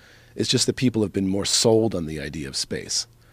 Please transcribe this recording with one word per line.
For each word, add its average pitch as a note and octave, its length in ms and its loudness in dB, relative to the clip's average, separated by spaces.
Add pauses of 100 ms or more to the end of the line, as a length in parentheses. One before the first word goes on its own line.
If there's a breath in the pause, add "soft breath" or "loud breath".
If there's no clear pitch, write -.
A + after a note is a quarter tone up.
(340 soft breath)
It's G#2+ 140 -2
just - 180 2
that A2+ 80 0
people A2+ 280 2
have G2 100 0
been G2 160 0
more F#2+ 160 0
sold A2 500 4
on E2+ 120 -4
the D2+ 140 -6
idea D2 280 -8
of C2 80 -10
space. - 500 -6 (260 soft breath)